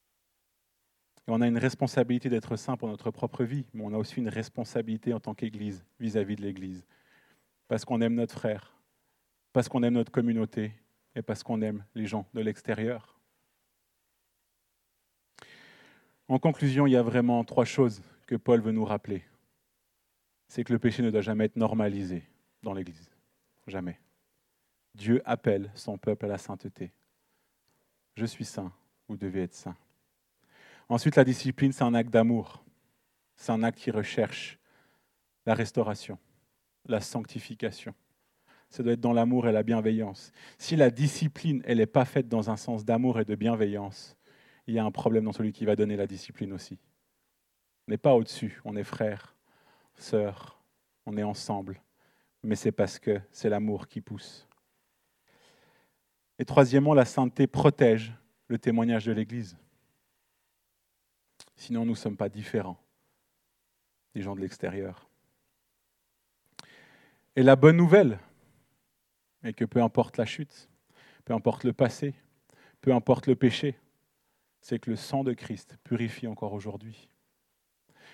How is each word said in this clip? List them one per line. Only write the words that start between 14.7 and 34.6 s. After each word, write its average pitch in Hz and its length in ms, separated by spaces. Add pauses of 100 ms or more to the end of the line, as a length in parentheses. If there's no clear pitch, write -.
En 131 120
conclusion, 143 480
il 131 40
y 127 40
a 120 80
vraiment 120 400
trois 117 220
choses 113 360 (240)
que 123 100
Paul 117 260
veut 110 100
nous 110 140
rappeler. 101 380 (1200)
C'est - 160
que 120 100
le 110 60
péché 120 240
ne 110 80
doit 107 100
jamais 107 240
être 104 120
normalisé 101 640 (400)
dans 98 100
l'Église. 90 380 (560)
Jamais. 90 320 (960)
Dieu 110 300
appelle 101 500
son 101 240
peuple 107 260
à - 20
la 98 120
sainteté. 95 520 (1200)
Je 110 100
suis 110 200
saint, 95 280 (340)
vous 104 100
devez 95 260
être 87 100
saint. - 240 (1120)
Ensuite, 120 280
la 139 80
discipline, 131 480
c'est 131 120
un 120 100
acte 117 160
d'amour. 113 540 (720)
C'est - 160
un 110 100
acte 113 160
qui - 140
recherche - 640 (880)